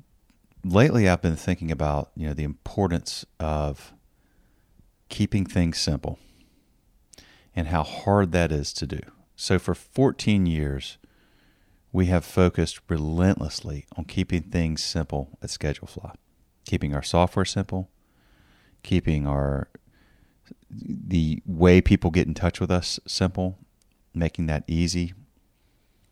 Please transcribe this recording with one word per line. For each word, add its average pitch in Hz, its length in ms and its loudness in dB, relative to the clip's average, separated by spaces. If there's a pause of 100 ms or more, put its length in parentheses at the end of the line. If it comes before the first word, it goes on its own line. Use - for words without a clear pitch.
(640)
lately, 104 460 6
I've 87 120 2
been 82 140 0
thinking 85 340 -4
about, 73 460 -2
you 80 120 -6
know, 73 60 -4
the 73 120 -4
importance - 800 -4 (160)
of 76 500 -4 (1160)
keeping 101 360 0
things 82 340 0
simple 76 380 -4 (1400)
and 80 120 -2
how 80 160 0
hard 98 480 2
that 85 200 2
is 73 220 -4
to - 140 -6
do. 71 120 -6 (360)
So - 240 0
for 87 160 -4
fourteen 107 720 2
years, 73 500 -2 (960)
we 92 160 2
have 90 180 2
focused 87 540 2 (100)
relentlessly 80 960 -2 (100)
on 85 100 -8
keeping 90 360 -2
things 80 420 -2
simple 76 600 -6
at - 80 -10
Schedulefly, - 580 -8 (560)
keeping 78 300 -2
our 69 80 -4
software 90 420 2
simple, 92 460 -6 (880)
keeping 76 460 0
our, 69 420 -2 (1000)
the 82 760 -2
way 90 340 8
people 90 300 4
get 82 160 2
in 80 80 -2
touch - 260 -2
with 90 120 0
us - 340 -2
simple, 92 540 -4 (560)
making 82 320 -2
that 76 180 -2
easy. 87 480 -2 (1000)